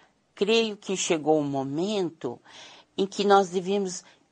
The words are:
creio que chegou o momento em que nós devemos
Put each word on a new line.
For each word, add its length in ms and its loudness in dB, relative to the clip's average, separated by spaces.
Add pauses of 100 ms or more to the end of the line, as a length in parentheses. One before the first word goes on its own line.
(360)
creio 400 2
que 220 -6
chegou 420 2
o 60 0
momento 960 -4 (560)
em 100 0
que 160 -4
nós 280 4
devemos 520 -4 (280)